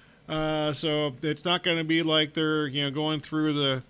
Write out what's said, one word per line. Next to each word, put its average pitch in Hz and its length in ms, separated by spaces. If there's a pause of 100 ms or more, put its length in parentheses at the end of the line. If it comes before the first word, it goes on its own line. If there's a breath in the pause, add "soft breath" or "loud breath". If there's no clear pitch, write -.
(280 loud breath)
Uh, 156 440
so 151 500
it's 151 220
not 175 180
gonna 165 220
be 165 180
like 156 300
they're, 156 360
you 143 140
know, 143 80
going 151 300
through 156 320
the, 139 380